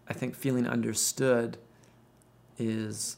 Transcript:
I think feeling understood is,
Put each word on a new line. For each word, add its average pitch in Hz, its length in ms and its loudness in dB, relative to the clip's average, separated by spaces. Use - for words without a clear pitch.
I - 40 -6
think 127 220 -6
feeling 127 320 2
understood 120 920 2
is, 110 600 -2